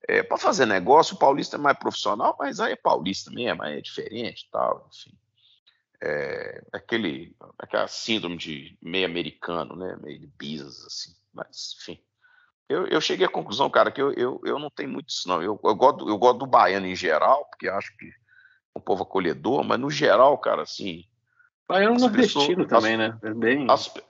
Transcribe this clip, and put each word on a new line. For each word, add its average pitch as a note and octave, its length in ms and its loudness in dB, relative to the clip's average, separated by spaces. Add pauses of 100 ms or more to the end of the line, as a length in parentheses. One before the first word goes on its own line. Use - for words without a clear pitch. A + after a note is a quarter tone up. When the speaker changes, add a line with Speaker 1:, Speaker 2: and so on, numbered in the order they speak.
Speaker 1:
É, G2+ 140 2
pra - 140 -2
fazer G3+ 280 2
negócio, A2 500 4
o - 40 -16
paulista C#3+ 380 2
é - 20 -6
mais C3+ 180 2
profissional, G#2+ 600 -2
mas F#3 220 -6
aí A3+ 100 -2
é - 60 -6
paulista - 520 -2
mesmo, A2+ 320 -6
aí D2 180 -8
é - 20 -16
diferente - 680 -12
e - 40 -20
tal, - 420 -2
enfim. - 180 -20 (920)
É, C#2+ 680 -6
aquele, F#2+ 640 -6 (240)
aquela G#2+ 300 -4
síndrome F2 480 -4
de D#2 440 -12
meio F2+ 240 -2
americano, E2+ 680 -6
né? F#2 260 -10
Meio D2 180 -16
de D2+ 80 -20
business, C#2+ 580 -14
assim. - 260 -14 (220)
Mas, - 480 -14
enfim. - 180 -16 (680)
Eu, E3+ 180 -2
eu D#3 140 2
cheguei F#3 240 0
à - 40 2
conclusão, C#3 400 -2
cara, G#2+ 220 4
que C3+ 100 -6
eu, C#3 120 0
eu, B2 320 -2
eu A#2+ 140 -2
não D3 100 -10
tenho D3+ 200 -8
muito C#3+ 200 -10
isso, - 180 -8
não. F2+ 140 0
Eu, G2+ 200 -4
eu G#2 140 2
gosto, A#2+ 320 4
eu G#2 100 0
gosto A#2+ 220 4
do C#3 80 -6
baiano G2 400 4
em F2+ 80 -4
geral, F2 500 2
porque - 220 -10
acho F#2+ 300 -6
que - 80 -20
é G#2+ 40 -18 (680)
um - 40 -12
povo F#2 220 -2
acolhedor, F2+ 600 -2
mas A2 160 0
no C3+ 120 -4
geral, C3+ 460 4
cara, G#2+ 240 -2
assim, F2 420 -10 (640)
Speaker 2:
Baiano G3+ 280 4
Speaker 1:
as B3 60 4
Speaker 2:
nordestino F#3 640 4
Speaker 1:
pessoas, - 40 -12
Speaker 2:
também, A2+ 240 6
Speaker 1:
as, A2+ 60 2
Speaker 2:
né? A2 240 0
É A2 100 -4
bem A#2+ 360 2
Speaker 1:
as C#3 240 4 (160)